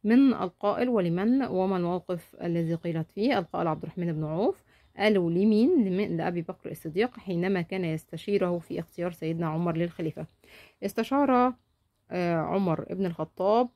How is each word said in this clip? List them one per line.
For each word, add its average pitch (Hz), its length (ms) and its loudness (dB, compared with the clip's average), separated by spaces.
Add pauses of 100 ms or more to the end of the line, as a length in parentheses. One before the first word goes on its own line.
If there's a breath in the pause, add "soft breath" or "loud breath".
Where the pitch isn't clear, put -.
من 247 300 6
القائل 202 560 -2
ولمن 208 540 2
وما 185 340 0
الموقف 175 640 -4
الذي 170 320 0
قيلت 160 360 -6
فيه؟ 214 280 0
القائل 170 280 -4
عبد 156 160 -2
الرحمن 170 300 -6
بن 156 100 -4
عوف. 180 400 -2 (340 soft breath)
قالوا 196 340 2
لمين؟ 214 560 4
لمين؟ 185 300 -2
لأبي 175 240 -2
بكر - 300 -12
الصديق 175 460 -4
حينما 185 440 -2
كان 185 240 -4
يستشيره 175 760 -2
في 170 200 -8
اختيار 170 320 -6
سيدنا 165 360 -4
عمر 165 300 -2
للخليفة. 165 480 -4 (580 loud breath)
استشار، 254 680 2 (580)
آه، 175 240 0
عمر 165 540 0
بن 185 160 -2
الخطاب 190 720 0